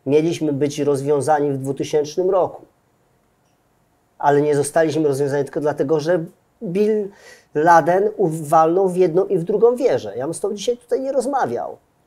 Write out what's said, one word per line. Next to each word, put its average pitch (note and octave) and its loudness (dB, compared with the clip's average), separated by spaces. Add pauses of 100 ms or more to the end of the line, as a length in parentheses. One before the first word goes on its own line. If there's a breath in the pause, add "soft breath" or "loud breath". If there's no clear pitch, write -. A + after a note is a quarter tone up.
Mieliśmy D3+ 0
być C#3+ -4
rozwiązani C#3+ 0
w C#3 -4
dwutysięcznym D3 -4
roku, F3+ 0 (1600)
ale C#3+ 4
nie D3 2
zostaliśmy D3+ 0
rozwiązani C#3 0
tylko D3 -6
dlatego, D3 0
że E3 0 (380)
Bin G#3 -2 (460 loud breath)
Laden E3+ 4
uwalnął E3 2
w F3 -4
jedną F3+ 2
i G3 -2
w E3 -2
drugą A3 2
wieżę. C3 0
Ja B2+ -4
bym E3 -6
z - -12
tobą G#3 -6
dzisiaj A#3+ -4
tutaj - -6
nie C4+ -6
rozmawiał. A3 -4 (300)